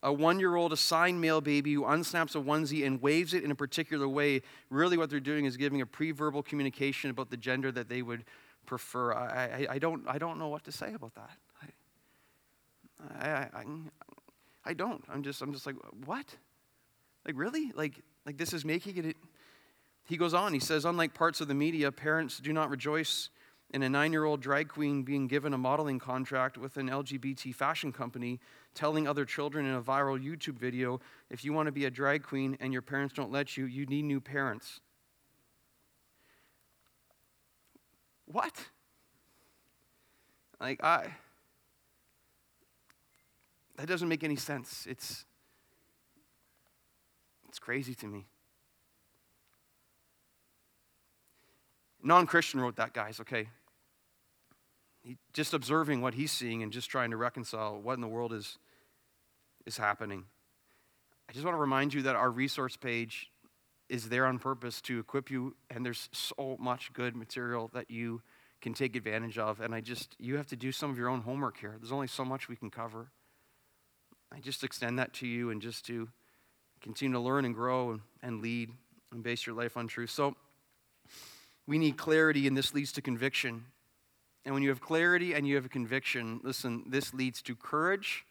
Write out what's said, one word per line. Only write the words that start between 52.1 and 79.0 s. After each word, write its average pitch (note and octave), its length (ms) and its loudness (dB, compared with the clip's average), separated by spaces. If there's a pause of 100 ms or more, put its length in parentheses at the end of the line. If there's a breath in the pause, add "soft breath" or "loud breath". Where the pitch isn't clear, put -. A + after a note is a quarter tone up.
wrote B2 160 0
that, A#2 160 -2
guys, A2 280 -6
okay? A2 280 -4 (1500)
He, B2 140 -14 (160)
just D3+ 220 0
observing C#3+ 480 2
what B2 120 2
he's C#3+ 180 -2
seeing A2+ 300 -2
and G#2+ 100 -4
just B2 180 -6
trying A#2+ 200 0
to A2+ 60 -4
reconcile A2 640 -2
what A#2+ 140 -2
in B2 60 -6
the A#2 80 -4
world A2+ 240 -4
is, G#2 260 -8 (1080 soft breath)
is A2 100 -8
happening. G#2 480 -2 (1040 soft breath)
I - 40 -18
just C3 120 -10
want F3 100 0
to D#3+ 60 0
remind C#3 340 2
you C#3 80 0
that C3 140 2
our B2 140 4
resource C3 460 -2
page A#2 540 -6 (580)
is A2+ 200 -4
there B2+ 180 4
on B2+ 120 2
purpose B2 440 -4
to B2 160 -2
equip C3 320 -4
you, C3 260 -4 (140)
and A#2+ 140 -6
there's A#2+ 280 -6
so - 480 -6
much B2 320 -2
good B2 240 -2
material A#2+ 560 -4
that - 180 -8
you A#2 320 -4 (380 soft breath)
can B2 140 -4
take B2+ 200 0
advantage A2 440 -4
of. A2 220 0
And A2+ 140 -4
I A2+ 60 -2
just, A#2 380 -10
you B2+ 180 -4
have D3 120 -4
to C3 80 -8
do B2+ 140 -4
some C#3+ 200 -2
of B2+ 80 -4
your A#2+ 100 0
own B2+ 140 0
homework B2+ 360 -4
here. G#2+ 220 -10
There's A2+ 120 -8
only C#3 140 -2
so C3 180 -4
much C3 240 -4
we A#2+ 80 -10
can A2 140 -8
cover. A2+ 400 -10 (1200 soft breath)
I C#3+ 60 -16
just C#3 240 -8
extend B2 360 -2
that B2+ 160 -2
to C3 120 -8
you A#2+ 240 -2
and G#2+ 120 -4
just A2+ 240 -10
to A#2 220 -6 (720 soft breath)
continue B2+ 340 -2
to B2 60 2
learn C3 240 2
and A#2+ 100 0
grow B2 380 0
and, G#2+ 80 -6 (220)
and A2+ 200 -6
lead A#2 280 -4 (420)